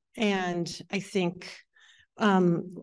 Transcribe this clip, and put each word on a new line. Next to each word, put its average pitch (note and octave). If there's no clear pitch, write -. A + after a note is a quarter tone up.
And F3+
I G3+
think, F3+
um, F3+